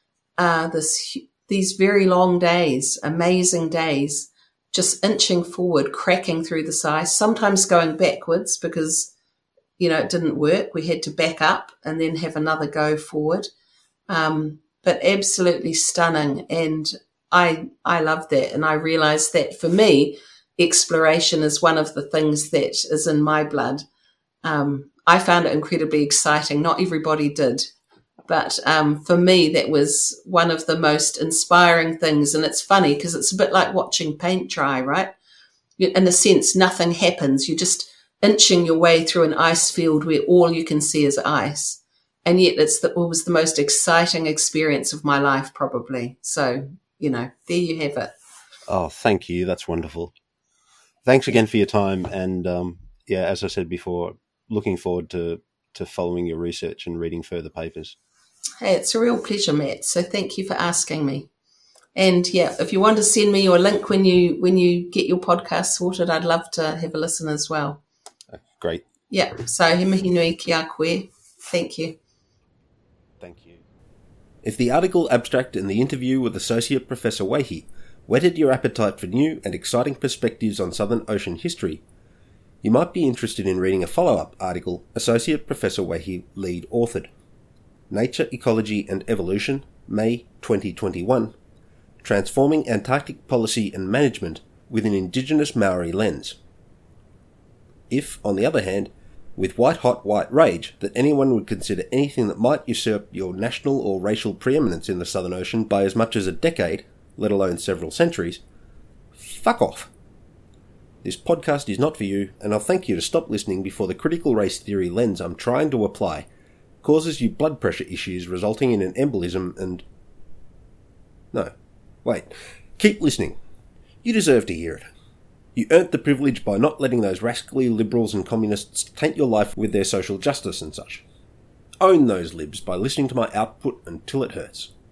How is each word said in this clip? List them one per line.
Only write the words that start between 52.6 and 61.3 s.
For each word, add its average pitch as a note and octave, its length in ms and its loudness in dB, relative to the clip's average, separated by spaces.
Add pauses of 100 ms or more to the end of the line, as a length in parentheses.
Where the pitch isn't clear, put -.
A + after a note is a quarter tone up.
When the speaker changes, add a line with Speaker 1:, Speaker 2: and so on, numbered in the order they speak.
Speaker 2:
yeah, F#2 160 -2
as F2 180 -2
I G2 60 -2
said F2 200 -6
before, F2 460 -6 (360)
looking G#2+ 260 -2
forward F2 340 -4
to, E2+ 300 -6 (340)
to F#2 120 -10
following F2 400 -4
your E2 120 -6
research - 480 -8
and E2+ 140 -8
reading E2+ 220 -6
further E2 280 -10
papers. D#2+ 460 -14 (640)
Speaker 1:
Hey, G3+ 160 0
it's - 200 -2
a A3+ 60 0
real A#3+ 180 2
pleasure, G3+ 340 -4
Matt. D3 320 -4
So - 180 -2
thank F#3+ 340 -6
you F#3+ 100 -6
for F#3+ 80 -4
asking D#3 520 -4
me. C#3 240 -6 (640)